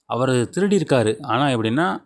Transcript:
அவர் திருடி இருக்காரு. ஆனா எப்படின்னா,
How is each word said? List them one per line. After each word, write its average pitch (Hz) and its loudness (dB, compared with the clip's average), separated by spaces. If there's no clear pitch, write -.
அவர் 123 0
திருடி 202 0
இருக்காரு. 127 0
ஆனா 131 0
எப்படின்னா, 131 -2